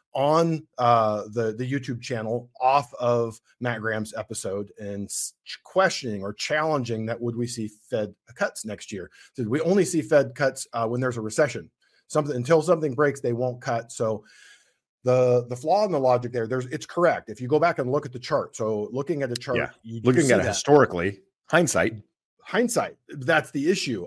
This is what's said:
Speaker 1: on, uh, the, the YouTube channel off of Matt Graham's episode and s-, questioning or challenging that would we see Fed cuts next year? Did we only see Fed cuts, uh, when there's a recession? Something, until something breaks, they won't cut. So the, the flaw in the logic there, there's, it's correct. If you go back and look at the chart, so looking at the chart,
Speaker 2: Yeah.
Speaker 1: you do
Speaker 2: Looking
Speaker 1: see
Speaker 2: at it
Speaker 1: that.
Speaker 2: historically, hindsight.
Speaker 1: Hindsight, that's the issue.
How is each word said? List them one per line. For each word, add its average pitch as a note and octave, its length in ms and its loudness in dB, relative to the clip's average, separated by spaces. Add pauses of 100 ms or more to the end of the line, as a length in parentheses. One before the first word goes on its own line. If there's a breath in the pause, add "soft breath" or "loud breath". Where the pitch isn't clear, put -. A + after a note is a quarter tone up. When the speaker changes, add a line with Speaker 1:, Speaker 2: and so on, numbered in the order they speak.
(140 soft breath)
Speaker 1:
on, D#3 520 2 (140)
uh, A2 540 4
the, A2+ 200 -2
the B2+ 180 -6
YouTube C3 300 -6
channel A#2+ 480 -6 (100)
off C3+ 360 2
of A#2+ 440 0 (200)
Matt A#2+ 220 -4
Graham's A2 340 -4
episode G#2 640 -8
and G2+ 260 -8
s-, - 280 -8 (300)
questioning B2+ 600 -2
or G#2 100 -6
challenging C#3 720 -2
that A#2 160 -6
would A#2+ 140 -4
we A#2+ 100 -4
see A#2 220 -6
Fed G#2+ 480 -6 (180)
cuts - 320 -6
next - 260 -12
year? F#2+ 200 -10 (240 loud breath)
Did A#2 120 -4
we C#3 140 0
only F3 240 4
see D#3+ 160 -2
Fed C3+ 320 2
cuts, C3+ 400 0
uh, A#2 140 0
when A#2+ 120 -2
there's B2+ 180 -2
a A2+ 40 -6
recession? A#2 480 -2 (380)
Something, D3 280 -2
until D3 280 4
something D#3 320 0
breaks, C#3+ 260 2
they A#2+ 120 0
won't B2 280 -4
cut. A#2 300 -4
So A2 320 -4 (800 soft breath)
the, B2 460 4
the B2+ 60 -8
flaw E3+ 300 2
in G3 60 0
the D3+ 80 0
logic B2 320 2
there, A#2 160 -2
there's, B2+ 200 -2
it's D3 200 -10
correct. D3+ 420 2
If G#2+ 100 -12
you B2 80 -8
go D3 120 2
back F3 180 2
and B2+ 140 -2
look D3 160 0
at B2 40 -16
the B2+ 60 -12
chart, A#2+ 380 -4
so G#2+ 360 -2
looking C#3+ 300 -4
at C3 80 -2
the A#2+ 60 -4
chart, B2 220 -4
Speaker 2:
Yeah. - 120 -2 (140)
Speaker 1:
you A2+ 180 -12
do A#2 80 2
Speaker 2:
Looking C3 160 6
Speaker 1:
see B2 80 6
Speaker 2:
at G#2 60 6
it F2+ 40 2
Speaker 1:
that. G2 60 0
Speaker 2:
historically, G2+ 680 4 (280)
hindsight. A2+ 540 2 (460)
Speaker 1:
Hindsight, E3 480 -2 (140)
that's D3+ 400 0
the D3+ 220 0
issue. A#2+ 360 -2